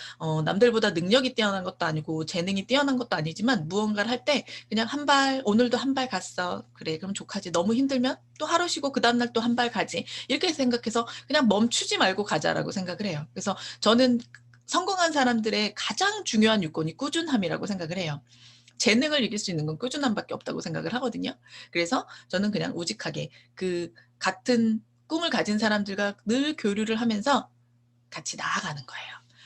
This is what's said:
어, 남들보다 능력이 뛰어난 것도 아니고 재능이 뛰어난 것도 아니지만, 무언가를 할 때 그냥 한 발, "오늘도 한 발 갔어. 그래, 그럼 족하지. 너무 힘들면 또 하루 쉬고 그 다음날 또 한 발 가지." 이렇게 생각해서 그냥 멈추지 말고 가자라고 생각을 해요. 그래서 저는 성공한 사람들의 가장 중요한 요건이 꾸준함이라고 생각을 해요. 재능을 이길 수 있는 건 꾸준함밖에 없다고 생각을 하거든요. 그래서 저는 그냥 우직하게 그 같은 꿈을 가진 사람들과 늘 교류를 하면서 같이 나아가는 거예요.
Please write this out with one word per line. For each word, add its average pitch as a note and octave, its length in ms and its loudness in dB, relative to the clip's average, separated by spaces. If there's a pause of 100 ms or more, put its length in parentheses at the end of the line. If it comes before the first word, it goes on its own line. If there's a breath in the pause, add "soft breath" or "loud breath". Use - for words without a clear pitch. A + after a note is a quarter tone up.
(180 loud breath)
어, D#3+ 240 0
남들보다 G#3 500 4
능력이 G#3 420 2
뛰어난 G3 300 0
것도 F3+ 220 -4
아니고 D#3 400 -2
재능이 F#3+ 420 -4
뛰어난 C#4 300 2
것도 A#3+ 180 -2
아니지만, E3 520 0
무언가를 G#3 420 0
할 B3 160 -4
때 C#4+ 200 2 (240 loud breath)
그냥 A3 180 0
한 C#4+ 200 -4
발, C4+ 380 4
"오늘도 A#3 320 4
한 C4 180 -2
발 C4 120 0
갔어. F3+ 560 -6 (100)
그래, D#3+ 260 -6
그럼 F#3+ 160 -6
족하지. - 360 -8
너무 F3 220 2
힘들면 C4+ 440 2 (200)
또 D4+ 80 -4
하루 E4+ 220 2
쉬고 D4 240 -2
그 B3+ 100 -2
다음날 A#3+ 320 4
또 A3+ 80 0
한 A#3+ 140 2
발 A#3+ 160 0
가지." - 340 -4 (220 loud breath)
이렇게 D4+ 260 0
생각해서 A#3+ 540 0 (200 loud breath)
그냥 C#4 200 4
멈추지 A#3 500 2
말고 G3+ 260 2
가자라고 D#3+ 480 0
생각을 F3+ 340 -6
해요. D#3 280 -4
그래서 F#3+ 240 -4 (220 loud breath)
저는 A#3+ 400 6 (480)
성공한 F4+ 440 2
사람들의 A3+ 640 2
가장 G4 480 -2
중요한 G#3+ 400 4
요건이 D#3 340 -4
꾸준함이라고 C4 680 -2
생각을 F3+ 320 -6
해요. D#3 240 -4 (560 loud breath)
재능을 C#4 460 4
이길 G3+ 140 -2
수 G#3 140 -6
있는 D3+ 160 -2
건 D#3 100 -4
꾸준함밖에 B3+ 560 -2
없다고 D#3+ 280 -6
생각을 D#3+ 340 -6
하거든요. A3+ 420 -4 (340 loud breath)
그래서 E3+ 360 0 (220 loud breath)
저는 G3+ 220 0
그냥 F3 240 -2
우직하게 D#3 540 -6 (240 loud breath)
그 F3 400 -4 (240 soft breath)
같은 A3+ 640 2 (260)
꿈을 E4 220 -2
가진 G#3+ 300 0
사람들과 G3+ 640 0
늘 C#4 320 0
교류를 G#3+ 380 -2
하면서 A3+ 540 0 (600)
같이 - 280 -10
나아가는 F3 480 -4
거예요. - 360 -16 (240 loud breath)